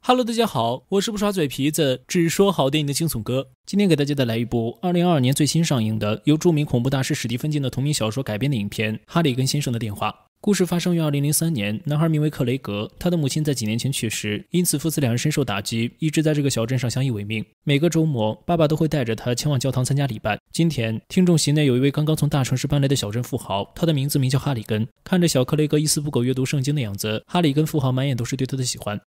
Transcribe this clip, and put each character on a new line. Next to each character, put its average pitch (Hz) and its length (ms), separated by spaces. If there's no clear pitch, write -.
Hello， 254 200
大 226 100
家 226 100
好， 120 440
我 196 120
是 190 120
不 - 40
耍 208 140
嘴 185 160
皮 135 240
子， 143 380
只 170 200
说 196 220
好 143 180
电 151 120
影 147 80
的 143 40
惊 165 140
悚 120 160
哥。 120 280
今 - 140
天 202 100
给 165 60
大 143 100
家 143 120
带 135 80
来 113 120
一 120 80
部 117 380
二 180 100
零 175 140
二 180 80
二 143 60
年 127 120
最 147 140
新 160 180
上 135 180
映 110 140
的， 107 280
由 147 120
著 170 140
名 147 160
恐 120 160
怖 131 80
大 135 100
师 123 140
史 117 140
蒂 117 80
芬 156 120
金 151 140
的 127 80
同 127 140
名 147 100
小 - 160
说 - 100
改 107 160
编 127 140
的 139 60
影 101 120
片 110 280
《哈 170 160
里 143 100
根 131 140
先 147 160
生 135 100
的 117 60
电 110 160
话》。 104 160
故 208 120
事 185 140
发 175 100
生 175 200
于 - 20
二 156 100
零 143 140
零 147 100
三 165 220
年， 104 300
男 147 120
孩 165 120
名 156 120
为 151 80
克 - 140
雷 127 160
格， 104 400
他 180 100
的 175 80
母 147 120
亲 156 160
在 147 100
几 117 100
年 110 140
前 131 140
去 117 180
世， 104 400
因 175 140
此 165 120
父 156 140
子 151 100
两 120 120
人 117 40
深 151 140
受 147 140
打 101 180
击， 117 380
一 156 100
直 160 100
在 151 140
这 147 80
个 139 80
小 113 160
镇 127 100
上 123 140
相 131 140
依 131 80
为 101 100
命。 107 220
每 143 160
个 170 100
周 160 160
末， 110 300
爸 175 120
爸 160 100
都 151 80
会 156 140
带 147 160
着 113 100
他 123 220
前 151 120
往 139 120
教 135 100
堂 127 140
参 135 120
加 139 120
礼 113 100
拜。 104 180
今 170 160
天， 113 380
听 185 180
众 175 140
席 143 140
内 151 140
有 123 100
一 - 20
位 139 140
刚 151 120
刚 156 120
从 147 120
大 147 140
城 127 160
市 - 80
搬 143 160
来 139 60
的 139 80
小 104 160
镇 120 100
富 - 160
豪， 98 380
他 170 100
的 160 80
名 139 140
字 143 100
名 127 100
叫 139 80
哈 139 160
里 113 120
根。 110 240
看 180 160
着 170 80
小 127 160
克 - 120
雷 151 120
格 151 100
一 156 80
丝 151 140
不 147 100
苟 123 140
阅 131 100
读 131 100
圣 143 160
经 139 140
的 151 60
样 107 120
子， 107 360
哈 175 120
里 156 120
根 151 120
富 156 140
豪 131 140
满 131 160
眼 131 80
都 117 80
是 123 100
对 131 100
他 131 120
的 131 80
喜 - 120
欢。 104 240